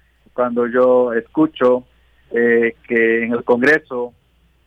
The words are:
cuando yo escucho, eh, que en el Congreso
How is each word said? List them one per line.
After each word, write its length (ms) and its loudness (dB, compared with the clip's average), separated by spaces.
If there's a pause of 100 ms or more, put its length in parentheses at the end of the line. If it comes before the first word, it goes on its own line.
(340)
cuando 340 -2
yo 460 2
escucho, 720 -2 (460)
eh, 440 0 (100)
que 380 0
en 80 -6
el 140 -6
Congreso 640 0 (560)